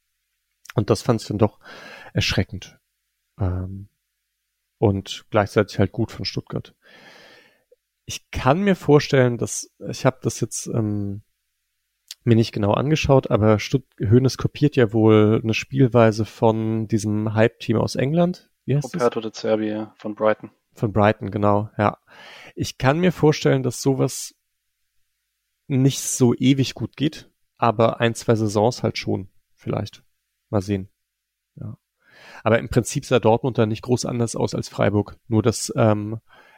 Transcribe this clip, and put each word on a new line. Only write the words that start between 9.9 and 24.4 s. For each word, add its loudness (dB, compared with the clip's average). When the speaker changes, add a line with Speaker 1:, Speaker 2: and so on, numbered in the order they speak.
Speaker 1:
hab 0
das -4
jetzt, -8
ähm, -4
mir 4
nicht 2
genau 0
angeschaut, 2
aber 4
Stutt-, -4
Hoeneß 4
kopiert -2
ja 2
wohl 6
eine -2
Spielweise 2
von 0
diesem -2
Hype-Team 0
aus -2
England. -2
Wie 0
heißt -4
das? -2
Speaker 2:
Roberto 0
De -8
Zerbi -2
von -10
Brighton. -2
Speaker 1:
Von -4
Brighton, 0
genau, 0
ja. 0
Ich -8
kann 0
mir 2
vorstellen, 2
dass -6
sowas -2